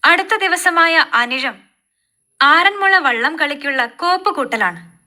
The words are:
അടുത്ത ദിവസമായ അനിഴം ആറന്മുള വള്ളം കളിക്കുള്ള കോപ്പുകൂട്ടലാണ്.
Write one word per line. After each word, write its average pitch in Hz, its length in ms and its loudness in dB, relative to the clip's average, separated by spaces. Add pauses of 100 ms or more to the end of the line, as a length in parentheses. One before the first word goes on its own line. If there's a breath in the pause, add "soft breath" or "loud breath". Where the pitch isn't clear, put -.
അടുത്ത 381 300 2
ദിവസമായ 339 760 2
അനിഴം 240 500 -4 (760)
ആറന്മുള 381 560 4
വള്ളം 277 420 -2
കളിക്കുള്ള 285 460 -4
കോപ്പുകൂട്ടലാണ്. 285 1200 -4